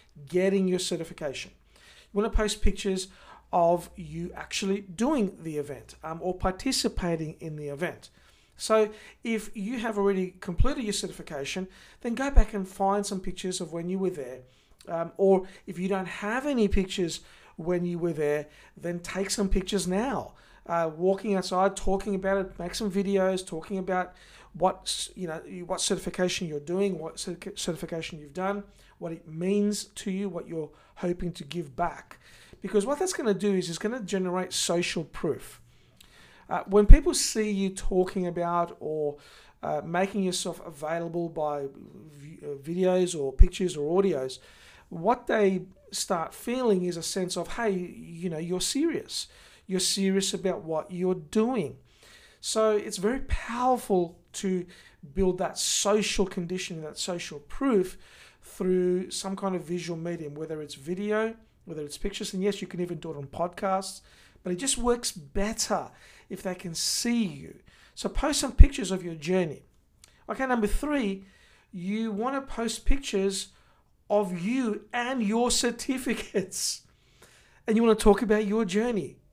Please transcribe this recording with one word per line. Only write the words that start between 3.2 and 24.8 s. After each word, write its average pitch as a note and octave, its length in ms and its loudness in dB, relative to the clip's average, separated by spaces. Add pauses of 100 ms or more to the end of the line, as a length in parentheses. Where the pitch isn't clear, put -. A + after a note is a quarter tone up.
of E3+ 460 4
you E3 360 -8
actually - 460 -2
doing G3+ 600 0
the D#3+ 160 -6
event, C3+ 380 -8 (100)
um, E3 160 -8
or F3+ 120 -2
participating F#3 1080 -2
in D#3 160 -10
the D3+ 100 -10
event. C#3+ 440 -8 (480)
So A3 300 4 (340)
if A3 320 -4
you A3+ 220 -6
have G#3+ 220 -2
already F#3+ 400 2
completed B3 440 2
your G#3 80 -2
certification, E3 760 -8 (340)
then A#3+ 140 -4
go C4+ 160 -2
back G#3+ 240 8
and F#3+ 120 -4
find G3+ 380 0
some G3+ 140 -6
pictures F#3 420 -6
of D#3 100 -8
when E3 160 -6
you F#3+ 120 -2
were F#3+ 100 0
there. B2+ 300 -8 (480)
Um, E3+ 280 -4
or F#3+ 280 6 (240)
if E3+ 100 -10
you F3+ 100 -2
don't F#3+ 200 -2
have A#3 400 -4
any A#3+ 200 4
pictures F#3+ 520 0 (360)
when F3 300 -2
you F3 140 -4
were E3+ 140 -2
there, D3 340 0 (280)
then F3 240 -6
take F#3+ 300 -4
some G3+ 180 0
pictures F#3+ 400 0
now. G3 460 -2 (320)
Uh, E3+ 320 0
walking G3 380 2
outside, F#3 400 2
talking G3 400 0
about F#3+ 220 0
it, F#3+ 200 -4
make F3+ 160 -8
some G#3+ 180 -4
videos, F#3+ 540 0
talking F3 320 -8
about F#3 380 -2 (380)
what, F3+ 320 0